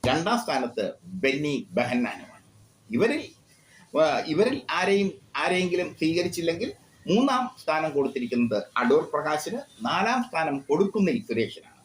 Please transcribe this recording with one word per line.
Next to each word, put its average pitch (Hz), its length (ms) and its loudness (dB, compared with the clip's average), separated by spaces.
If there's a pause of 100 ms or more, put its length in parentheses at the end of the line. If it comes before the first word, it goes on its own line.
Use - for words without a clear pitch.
രണ്ടാം 165 360 2
സ്ഥാനത്ത് 120 480 -2 (120)
ബെന്നി 135 680 -2
ബെഹന്നാനുമാണ്. 120 720 -2 (500)
ഇവരിൽ, 233 360 0 (720)
ആ, 147 180 2
ഇവരിൽ 214 420 0 (100)
ആരെയും, 190 400 2 (240)
ആരെയെങ്കിലും 175 640 0
സ്വീകരിച്ചില്ലെങ്കിൽ 170 760 0 (340)
മൂന്നാം 247 560 2
സ്ഥാനം 156 280 0
കൊടുത്തിരിക്കുന്നത് 120 720 0 (140)
അടൂർ 135 360 4
പ്രകാശിന്, 151 440 -2 (240)
നാലാം 196 480 0
സ്ഥാനം 151 400 -4
കൊടുക്കുന്നിൽ 180 540 2
സുരേഷിനാണ്. - 600 -6